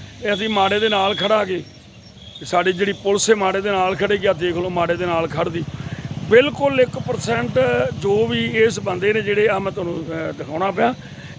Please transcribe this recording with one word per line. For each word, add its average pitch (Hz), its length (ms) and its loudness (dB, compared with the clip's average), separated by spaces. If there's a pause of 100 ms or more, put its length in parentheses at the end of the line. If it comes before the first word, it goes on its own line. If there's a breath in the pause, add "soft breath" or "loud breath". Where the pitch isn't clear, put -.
(240 loud breath)
ਇਹ 208 100 0
ਅਸੀਂ 220 140 -2
ਮਾੜੇ 202 320 2
ਦੇ 220 80 2
ਨਾਲ 202 260 2
ਖੜਾ 208 300 2
ਕੇ, 180 180 -4 (840)
ਸਾਡੀ 180 280 0
ਜਿਹੜੀ 196 200 0
ਪੁਲਿਸ 202 380 0
ਹੈ 220 40 8
ਮਾੜੇ 196 260 2
ਦੇ 208 100 -2
ਨਾਲ 185 260 2
ਖੜੇਗੀ। 196 300 0
ਆਹ 190 80 4
ਦੇਖ 170 220 -2
ਲਓ 180 140 -2
ਮਾੜੇ 170 240 0
ਦੇ 180 120 -2
ਨਾਲ 165 200 0
ਖੜਦੀ 165 380 -4 (680 loud breath)
ਬਿਲਕੁਲ 277 500 4
ਇੱਕ 254 180 2
ਪਰਸੈਂਟ 233 600 -2 (440)
ਜੋ 202 240 2
ਵੀ 233 180 0
ਇਸ 226 360 2
ਬੰਦੇ 190 320 0
ਨੇ 220 80 2
ਜਿਹੜੇ, 208 280 2
ਆਹ 196 120 2
ਮੈਂ 196 120 -2
ਤੁਹਾਨੂੰ, 170 320 -4
ਅਹ, 160 280 -6
ਦਿਖਾਉਣਾ 156 380 -4
ਪਿਆ, 233 240 0 (440 loud breath)